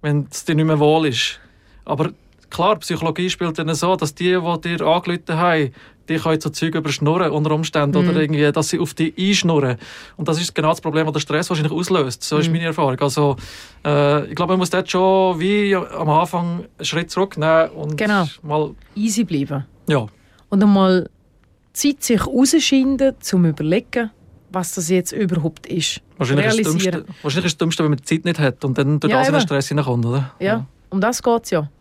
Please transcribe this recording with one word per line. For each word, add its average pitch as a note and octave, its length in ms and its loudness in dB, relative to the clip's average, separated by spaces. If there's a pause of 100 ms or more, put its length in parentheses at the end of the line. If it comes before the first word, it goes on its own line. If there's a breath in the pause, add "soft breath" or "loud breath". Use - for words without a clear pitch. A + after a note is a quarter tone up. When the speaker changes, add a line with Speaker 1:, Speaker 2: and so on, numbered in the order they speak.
Speaker 1:
wenn D3 280 -2
es - 140 -12
dir E3 100 0
nicht D#3 120 2
mehr D#3 120 2
wohl D3+ 280 4
ist. - 340 -4 (440 soft breath)
Aber - 260 -4 (400)
klar, F#3+ 260 0
Psychologie E3+ 540 -4
spielt E3+ 280 -4
dann D#3+ 160 -2
so, F3 220 0
dass D3+ 180 -4
die, F3+ 240 0
die E3+ 220 -2 (160)
dir D#3 100 -2
angerufen E3+ 500 0
haben, D#3+ 340 2 (380 loud breath)
die D#3+ 80 0
können D#3+ 240 0
so D#3 100 -4
Zeug E3 240 -4
überschnurren D3+ 560 0
unter D3+ 220 0
Umständen D#3 500 0
Speaker 2:
Mhm. F3 80 4
Speaker 1:
oder D#3+ 100 2
irgendwie, D3 320 2
dass D3+ 160 0
sie E3+ 100 -2
auf E3 160 -2
dich D#3+ 220 -2
einschnurren. E3 600 2 (400 loud breath)
Und D3 120 -4
das D#3+ 120 0
ist E3+ 140 -6
genau D#3 160 0
das E3 100 0
Problem, D#3 260 0
das D#3 80 -4
der D3+ 60 -2
Stress D#3 280 -2
wahrscheinlich D3+ 240 0
auslöst. D#3 520 -2
So D3+ 140 0
ist E3 100 2
Speaker 2:
Mhm. E3 60 0
Speaker 1:
meine E3+ 120 -2
Erfahrung. D3+ 340 0
Also, C#3+ 360 2 (480 loud breath)
äh, D3 440 2
ich - 60 -10
glaube, F3 180 0
man F#3 60 2
muss F3+ 120 -2
dort F3+ 200 -2
schon F#3 500 2
wie G3+ 340 2
am E3 360 -4
Anfang E3+ 540 0 (140)
einen D#3+ 60 -12
Schritt E3+ 260 -4
zurücknehmen D#3+ 600 2
und D3+ 260 -8
Speaker 2:
Genau. G#3 280 2 (180)
Speaker 1:
mal D3+ 320 -2 (220)
Speaker 2:
Easy G#3+ 280 0
bleiben. C#3+ 400 -4 (240)
Speaker 1:
Ja. C3 180 2 (440 soft breath)
Speaker 2:
Und G3 120 4
einmal F#3+ 460 4 (640)
Zeit - 300 -2
sich A3+ 240 0
rausschinden, C4+ 960 2
zum F3+ 260 2
überlegen, G3 640 -2 (400)
was F3+ 240 -6
das E3+ 160 -4
jetzt F3+ 220 0
überhaupt E3+ 560 -2
ist. - 340 -4 (160)
Speaker 1:
Wahrscheinlich C#3 280 2
ist A3 120 2
das G#3+ 80 0
Speaker 2:
Realisieren. E3+ 280 0 (100)
Speaker 1:
Dümmste, F3 180 -18
wahrscheinlich D#3 240 -2
ist E3 80 0
das - 40 -14
Dümmste, E3 260 0
wenn D3+ 80 2
man C3+ 60 0
die - 60 -14
Zeit D#3+ 220 -2
nicht F3 140 -2
hat C3+ 240 0
und C3 120 0
dann C#3+ 240 2
durch G3+ 100 2
Speaker 2:
Ja, B3+ 100 4
Speaker 1:
das C4 80 2
in C4+ 40 2
den C#4+ 60 4
Speaker 2:
eben. A#3 80 2
Speaker 1:
Stress C#3 220 -2
hineinkommt, B2+ 360 0
oder? C3 360 -2
Speaker 2:
Ja, F#3 60 -2
Speaker 1:
Ja. G#3+ 200 -2 (240)
Speaker 2:
um F#3+ 100 -2
das A#3 220 -2
geht's A#3 280 0
ja. D3+ 180 0 (120)